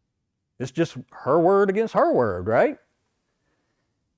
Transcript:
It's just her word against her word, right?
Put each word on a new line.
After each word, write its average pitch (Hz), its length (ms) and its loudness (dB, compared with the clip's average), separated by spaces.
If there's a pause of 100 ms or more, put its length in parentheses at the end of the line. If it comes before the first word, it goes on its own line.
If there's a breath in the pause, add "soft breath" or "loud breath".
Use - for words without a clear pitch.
(580)
It's 120 140 -10
just 165 240 -4 (140)
her 143 280 0
word 196 320 2
against 214 240 -4
her 294 180 2
word, 101 360 -2
right? 151 300 0 (1400)